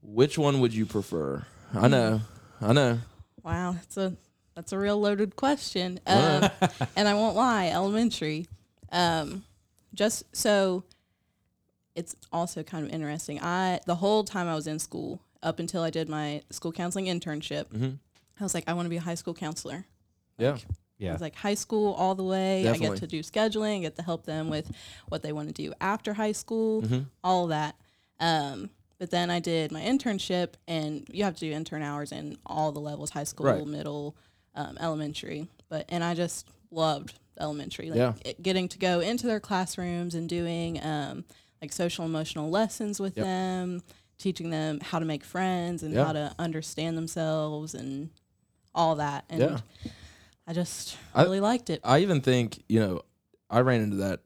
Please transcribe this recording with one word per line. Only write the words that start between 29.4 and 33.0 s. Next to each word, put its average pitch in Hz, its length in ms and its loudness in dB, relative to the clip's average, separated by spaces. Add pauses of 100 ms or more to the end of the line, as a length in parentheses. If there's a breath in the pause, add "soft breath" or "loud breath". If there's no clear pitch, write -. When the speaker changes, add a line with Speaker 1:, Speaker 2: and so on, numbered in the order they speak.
Speaker 2:
my 156 100 -8
internship, 190 720 0 (140)
and 151 440 -4
you 202 120 -2
have 190 120 0
to - 40 -18
do 156 120 -4
intern 156 300 -6
hours 147 300 -6
in 147 340 -10
all 156 260 0
the 147 80 -8
levels, 147 300 -8